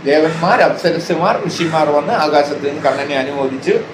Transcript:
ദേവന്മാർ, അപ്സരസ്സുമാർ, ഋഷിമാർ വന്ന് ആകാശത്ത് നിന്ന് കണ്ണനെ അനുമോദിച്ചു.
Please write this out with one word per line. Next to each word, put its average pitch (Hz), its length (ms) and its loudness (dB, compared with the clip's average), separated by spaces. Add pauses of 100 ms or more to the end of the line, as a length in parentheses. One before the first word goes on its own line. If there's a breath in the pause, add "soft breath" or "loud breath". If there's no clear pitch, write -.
ദേവന്മാർ, 160 580 2
അപ്സരസ്സുമാർ, 175 840 0
ഋഷിമാർ 160 420 0
വന്ന് 147 220 0
ആകാശത്ത് 147 560 0
നിന്ന് 143 140 -4
കണ്ണനെ 139 340 0
അനുമോദിച്ചു. 139 600 -2 (160)